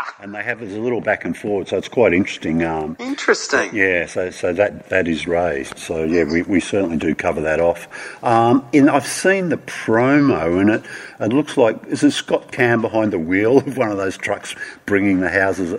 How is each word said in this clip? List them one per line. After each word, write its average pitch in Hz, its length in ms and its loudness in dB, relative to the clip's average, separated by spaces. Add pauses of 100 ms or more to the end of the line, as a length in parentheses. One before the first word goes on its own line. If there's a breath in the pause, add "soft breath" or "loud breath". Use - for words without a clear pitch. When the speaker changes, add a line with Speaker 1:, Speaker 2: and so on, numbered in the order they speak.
Speaker 1:
<laughs> - 180 -12
Speaker 2:
and 101 140 -14
they 104 80 -8
have 113 180 -6
this 104 120 -10
little 110 280 -2
back 101 240 -2
and 85 120 -4
forward, 101 320 -4
so 101 100 0
it's 90 100 -6
quite 107 240 4
interesting. 87 500 0
Um, 80 360 -4
Speaker 1:
Interesting. 208 760 -2
Speaker 2:
yeah, 92 320 0
so, 92 240 -6
so 90 220 -4
that, 101 380 0
that 92 180 2
is 80 180 -2
raised. 85 520 -2
So, 82 260 -6
yeah, 82 200 2
we, 82 180 0
we 90 180 0
certainly 90 360 -2
do 76 180 0
cover 82 280 -2
that 78 180 0
off. 85 260 0 (380 loud breath)
Um, 120 480 4
in, 147 160 8
I've 135 180 2
seen 185 440 0
the 135 60 -2
promo, 113 1040 2
and 101 100 4
it, 120 120 0 (380 loud breath)
it 113 120 -2
looks 147 240 0
like, 117 200 4 (100)
is - 160 -6
it 143 100 8
Scott - 380 -2
Cam 120 320 2
behind 110 300 0
the 98 80 0
wheel 98 380 4
of 135 180 -4
one 117 140 0
of 101 80 -4
those 95 200 -4
trucks - 360 -6 (320 loud breath)
bringing 98 340 2
the 90 100 0
houses 95 480 0